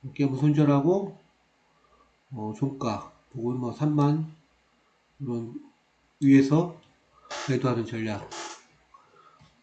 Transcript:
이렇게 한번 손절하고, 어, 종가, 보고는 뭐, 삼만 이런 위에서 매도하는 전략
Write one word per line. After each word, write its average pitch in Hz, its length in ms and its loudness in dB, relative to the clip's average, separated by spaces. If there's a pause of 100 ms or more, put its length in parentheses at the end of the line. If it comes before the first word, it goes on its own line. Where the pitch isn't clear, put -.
이렇게 139 220 -2
한번 131 160 -2
손절하고, 151 760 2 (1120)
어, 107 260 -8
종가, 127 540 -4 (200)
보고는 123 280 -6
뭐, 120 120 -4
삼만 151 640 0 (840)
이런 120 400 -8 (600)
위에서 139 600 4 (720)
매도하는 123 360 0
전략 110 440 -8 (1300)